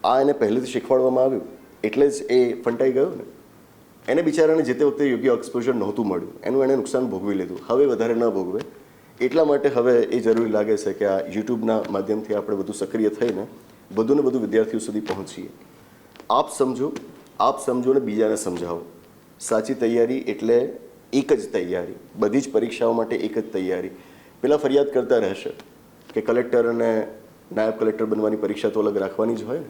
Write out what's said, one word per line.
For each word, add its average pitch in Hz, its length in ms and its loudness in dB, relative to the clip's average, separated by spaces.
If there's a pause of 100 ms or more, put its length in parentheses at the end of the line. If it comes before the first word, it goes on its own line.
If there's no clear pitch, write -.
આ 123 160 4
એને 143 120 4
પહેલેથી 123 340 0
શીખવાડવામાં 127 580 2
આવ્યું 131 180 0 (420)
એટલે 139 260 4
જ 139 120 -8
એ 120 400 2
ફંટાઈ 120 300 2
ગયો 139 180 2
ને. 104 140 -12 (840)
એને 151 140 2
બિચારાને 160 400 4
જે 123 120 0
તે 139 100 2
વખતે 143 200 2
યોગ્ય 131 260 2
એક્સપોઝર 120 440 0
નહોતું 104 320 -2
મળ્યું, 90 260 -4 (100)
એનું 131 220 2
એણે 135 120 4
નુકસાન 127 300 -2
ભોગવી 98 280 -4
લીધું. 90 320 -4
હવે 131 200 4
વધારે 117 280 0
ન 117 160 2
ભોગવે 95 300 -4 (600)
એટલા 131 240 2
માટે 143 240 2
હવે 120 340 4
એ 117 180 0
જરૂરી 113 300 2
લાગે 107 260 2
છે 101 160 -4
કે 104 120 -4
આ 98 240 0
YouTube-ના 110 600 -2
માધ્યમથી 107 440 -2
આપણે 101 220 -2
વધુ 95 160 -6
સક્રિય 104 360 -2
થઈને 104 380 -2 (500)
વધુને 131 260 2
વધુ 127 160 0
વિદ્યાર્થીઓ 110 420 0
સુધી 107 200 -6
પહોંચીએ. 95 480 -10 (840)
આપ 139 260 2
સમજો, 131 360 0 (480)
આપ 131 240 0
સમજો 123 260 0
અને 135 100 4
બીજાને 107 360 0
સમજાવો. 85 480 -6 (560)
સાચી 113 340 -2
તૈયારી 120 440 0
એટલે 120 540 0 (400)
એક 135 200 2
જ 113 200 -2
તૈયારી, 90 420 -4 (240)
બધી 113 220 2
જ - 120 -10
પરીક્ષાઓ 113 400 0
માટે 113 240 -2
એક 113 220 -4
જ 104 140 -8
તૈયારી. 92 380 -4 (500)
પેલા 143 160 4
ફરિયાદ 143 360 2
કરતા 123 260 2
રહેશે 98 320 -2 (640)
કે 110 60 0
કલેક્ટર 120 480 2
અને 113 380 0 (500)
નાયબ 110 220 0
કલેક્ટર 110 260 0
બનવાની 107 320 0
પરીક્ષા 104 320 -2
તો 107 120 0
અલગ 104 160 0
રાખવાની 110 380 -2
જ 104 100 -8
હોય 127 140 -6
ને 151 120 -10